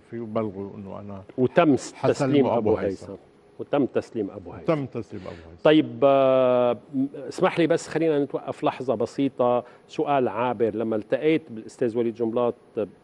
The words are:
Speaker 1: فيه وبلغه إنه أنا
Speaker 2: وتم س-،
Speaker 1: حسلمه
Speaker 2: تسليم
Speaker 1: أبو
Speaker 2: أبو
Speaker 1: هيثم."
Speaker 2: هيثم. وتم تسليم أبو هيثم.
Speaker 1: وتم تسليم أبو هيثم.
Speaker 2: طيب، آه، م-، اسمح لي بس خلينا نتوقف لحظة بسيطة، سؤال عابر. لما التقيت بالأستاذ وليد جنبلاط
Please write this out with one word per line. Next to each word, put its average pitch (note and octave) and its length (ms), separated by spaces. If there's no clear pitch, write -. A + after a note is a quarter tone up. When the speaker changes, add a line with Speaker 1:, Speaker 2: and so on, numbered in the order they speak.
Speaker 1:
فيه A#2 100
وبلغه G#2+ 560
إنه G2 240
أنا G2+ 220
Speaker 2:
وتم C3+ 380
س-، - 160
Speaker 1:
حسلمه - 220
Speaker 2:
تسليم C#3 320
Speaker 1:
أبو G#2+ 120
Speaker 2:
أبو G#2+ 180
Speaker 1:
هيثم." F#2+ 340
Speaker 2:
هيثم. G2 120
وتم C3 280
تسليم A2 440
أبو G2 220
هيثم. A2 200
Speaker 1:
وتم C#3+ 140
تسليم G#2+ 360
أبو F2+ 80
هيثم. E2+ 140
Speaker 2:
طيب، C3 400
آه، C3 760
م-، C3+ 200
اسمح D3+ 440
لي E3 80
بس D#3+ 220
خلينا D#3 360
نتوقف C#3 400
لحظة C3 300
بسيطة، B2 720
سؤال C#3 420
عابر. A2 460
لما A2 220
التقيت D3+ 460
بالأستاذ A2+ 460
وليد A#2 160
جنبلاط A#2 400